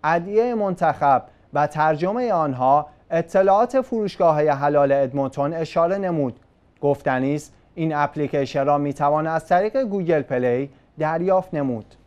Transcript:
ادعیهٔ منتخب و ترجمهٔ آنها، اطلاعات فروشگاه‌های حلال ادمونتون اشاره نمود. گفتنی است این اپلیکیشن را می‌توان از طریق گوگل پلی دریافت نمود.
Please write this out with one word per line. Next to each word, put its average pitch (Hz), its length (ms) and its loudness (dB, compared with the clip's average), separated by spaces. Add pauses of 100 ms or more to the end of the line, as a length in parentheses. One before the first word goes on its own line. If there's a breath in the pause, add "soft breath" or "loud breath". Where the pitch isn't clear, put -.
ادعیهٔ 202 500 0
منتخب 160 680 0 (320 soft breath)
و 147 120 2
ترجمهٔ 165 640 -2
آنها، 143 540 2 (240 loud breath)
اطلاعات 190 680 2
فروشگاه‌های 175 680 0
حلال 143 440 2
ادمونتون 139 640 -2
اشاره 170 440 0
نمود. 160 420 -2 (400)
گفتنی 139 540 0
است 147 180 -10 (220 soft breath)
این 160 200 -2
اپلیکیشن 147 720 -2
را 147 140 2
می‌توان 147 480 0
از 160 200 -4
طریق 214 360 0
گوگل 175 400 -2
پلی 127 480 -2 (280 soft breath)
دریافت 175 560 -2
نمود. 127 400 -6 (120)